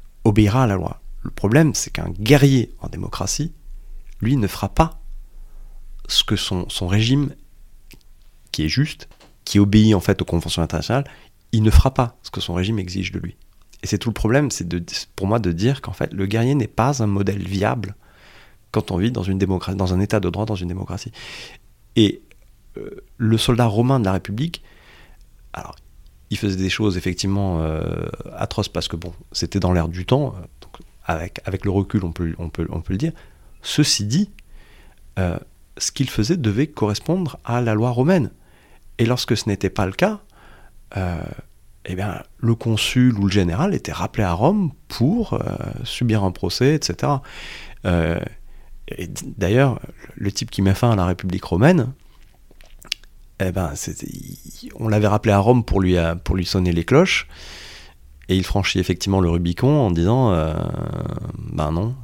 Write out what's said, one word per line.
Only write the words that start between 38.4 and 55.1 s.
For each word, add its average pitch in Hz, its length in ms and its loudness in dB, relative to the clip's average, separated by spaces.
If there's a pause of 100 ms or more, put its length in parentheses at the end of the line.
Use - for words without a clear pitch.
Et 120 80 4
lorsque 120 300 0
ce - 120 -4
n'était 98 220 0
pas 98 160 0
le 95 60 -2
cas, 208 280 0 (760)
euh, 90 260 -4 (640)
eh 90 100 -8
bien, 95 280 -6 (160)
le 113 160 2
consul 117 640 2
ou 101 80 4
le 95 40 2
général 95 440 2
était - 180 -4
rappelé - 320 -4
à 90 80 2
Rome 151 400 2 (160)
pour, 202 460 0
euh, - 60 0 (440)
subir 110 400 0
un 95 60 2
procès, 123 460 0
et 147 60 -2
cetera. 135 400 -2 (640)
Euh, 85 340 2 (720)
et - 180 -10
d-, - 300 -10
d'ailleurs, 113 440 4 (340)
le 98 180 -4
type - 180 -6
qui - 120 0
met 98 120 6
fin 120 180 4
à 107 40 2
la 92 100 2
République 92 380 -2
romaine, 127 480 4 (1500)
eh 95 100 0
ben, 90 240 -2
c'était, - 320 -10
il, - 680 -16
on 110 120 -4
l'avait 107 200 4
rappelé 104 240 2